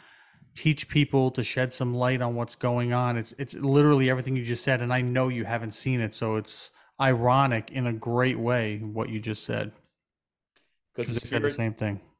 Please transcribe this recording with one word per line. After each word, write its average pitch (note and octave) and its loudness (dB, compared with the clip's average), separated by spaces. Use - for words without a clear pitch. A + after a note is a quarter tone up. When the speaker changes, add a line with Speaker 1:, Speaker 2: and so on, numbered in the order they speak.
Speaker 1:
teach - 0
people, C3+ 2
to A#2+ -2
shed B2+ -2
some B2 -2
light B2 0
on A#2+ -2
what's A#2 -6
going A#2+ 0
on. B2 0
It's, A2+ -6
it's C#3 -8
literally C#3 6
everything C3 -2
you B2 -2
just A#2 -2
said. B2+ 2
And B2 0
I B2+ 2
know B2+ 0
you A#2+ -4
haven't A2+ -4
seen B2+ -2
it. G#2+ -2
So A2 -2
it's - -4
ironic B2 4
in B2+ -2
a A#2 0
great A#2+ 0
way, A2+ -2
what A2 -6
you A2 -6
just G#2+ -4
said. A2 -6
Speaker 2:
'Cause B2 -4
the A#2+ -4
Speaker 1:
'Cause - -2
they - -4
said A#2+ -2
the C#3+ 2
Speaker 2:
spirit, - -2
Speaker 1:
same A2+ -2
thing. G2+ -4